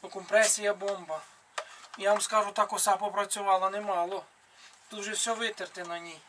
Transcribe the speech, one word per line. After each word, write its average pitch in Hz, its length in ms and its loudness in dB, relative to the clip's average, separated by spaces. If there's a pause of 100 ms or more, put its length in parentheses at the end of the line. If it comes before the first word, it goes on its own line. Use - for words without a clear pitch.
Ну, 190 60 -12
компресія 208 640 4
бомба. 185 480 -6 (760)
Я 202 140 4
вам 208 100 4
скажу, 208 300 2
та 208 140 2
коса 202 320 2
попрацювала 196 720 0
немало. 196 560 -2 (640)
Тут 214 100 -10
вже 202 120 -6
все 226 220 -2
витерте 214 500 -6
на 170 160 -8
ній. 165 300 -14